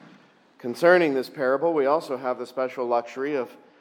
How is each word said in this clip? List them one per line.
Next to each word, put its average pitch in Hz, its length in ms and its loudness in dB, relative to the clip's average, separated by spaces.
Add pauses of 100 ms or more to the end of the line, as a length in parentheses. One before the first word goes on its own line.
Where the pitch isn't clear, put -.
(580)
Concerning 160 540 4
this 131 160 -2
parable, 139 460 0
we 139 120 0
also 147 300 0
have 127 220 -6
the 120 80 -10
special 127 400 -6
luxury 123 480 -2
of 123 160 -4 (300)